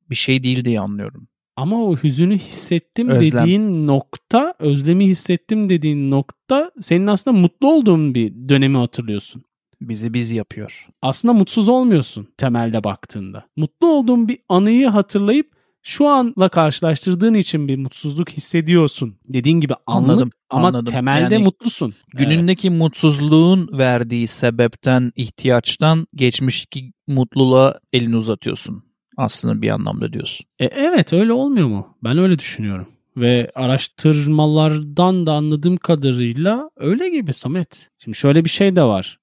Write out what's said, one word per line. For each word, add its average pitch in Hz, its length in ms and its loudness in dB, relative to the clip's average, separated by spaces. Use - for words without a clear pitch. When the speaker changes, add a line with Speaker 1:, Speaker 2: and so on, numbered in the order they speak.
Speaker 1:
bir 127 60 -8
şey 131 280 -2
değil 127 220 -2
diye 117 140 -2
anlıyorum. 101 480 -10
Speaker 2:
Ama 202 280 -4
o 185 120 0
hüzünü 160 420 0
hissettim - 720 -6
Speaker 1:
Özlem. 156 340 4
Speaker 2:
dediğin 180 440 0
nokta, 233 720 -2
özlemi 151 460 2
hissettim 190 640 0
dediğin 147 420 0
nokta 262 600 -2
senin 180 260 0
aslında 208 300 2
mutlu 190 360 2
olduğun 165 420 2
bir 110 180 -2
dönemi 139 280 4
hatırlıyorsun. 117 680 -6
Speaker 1:
Bizi 113 320 -8
biz 117 180 -4
yapıyor. - 560 -10
Speaker 2:
Aslında 233 320 0
mutsuz 208 360 2
olmuyorsun 214 580 2
temelde 117 460 -2
baktığında. 98 640 -10
Mutlu 156 320 -2
olduğun 247 400 2
bir 262 100 -4
anıyı 220 380 4
hatırlayıp 208 640 0
şu - 240 0
anla 240 420 2
karşılaştırdığın 170 840 0
için 160 340 0
bir 135 100 -2
mutsuzluk 147 520 -6
hissediyorsun. 156 840 -2
Dediğin 143 260 2
gibi 139 140 -2
anlık 123 220 2
Speaker 1:
Anladım, 247 220 2
Speaker 2:
ama 135 180 2
Speaker 1:
anladım. 120 180 -2
Speaker 2:
temelde 139 480 0
Speaker 1:
Yani 220 100 4
Speaker 2:
mutlusun. 185 500 -2
Speaker 1:
günündeki 165 540 0
Speaker 2:
Evet. 175 120 0
Speaker 1:
mutsuzluğun 160 960 2
verdiği 120 500 0
sebepten, 123 880 0
ihtiyaçtan 135 1000 -2
geçmişteki 131 800 -4
mutluluğa 131 720 2
elini 117 220 0
uzatıyorsun - 680 -6
aslında 113 440 -4
bir 110 80 -2
anlamda 104 440 -6
diyorsun. - 320 -12
Speaker 2:
E, 131 60 -2
evet, 277 480 0
öyle 220 200 2
olmuyor 254 340 0
mu? 101 360 -6
Ben 123 140 -2
öyle 180 220 2
düşünüyorum. 98 480 -8
Ve 120 380 0
araştırmalardan 151 1700 0
da 156 60 0
anladığım 151 440 0
kadarıyla 143 1000 -2
öyle 254 320 -2
gibi 247 240 -4
Samet. - 560 -8
Şimdi 110 180 -12
şöyle 147 280 4
bir - 40 -4
şey 196 260 0
de 170 80 4
var. 101 400 -2